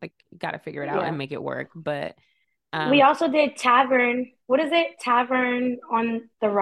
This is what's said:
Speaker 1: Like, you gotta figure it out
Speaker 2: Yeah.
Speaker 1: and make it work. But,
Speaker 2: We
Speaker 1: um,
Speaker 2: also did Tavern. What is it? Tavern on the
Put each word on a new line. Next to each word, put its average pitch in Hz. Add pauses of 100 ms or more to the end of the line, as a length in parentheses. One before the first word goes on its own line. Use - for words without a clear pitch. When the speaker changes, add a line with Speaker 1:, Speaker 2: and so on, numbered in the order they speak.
Speaker 1:
Like, - (180)
you 175
gotta 160
figure 143
it 143
out 165
Speaker 2:
Yeah. -
Speaker 1:
and 160
make 139
it 139
work. 135
But, 147 (680)
Speaker 2:
We 285
Speaker 1:
um, -
Speaker 2:
also 302
did 294
Tavern. 247 (140)
What 269
is 311
it? 339
Tavern 247 (120)
on 226 (120)
the 214 (120)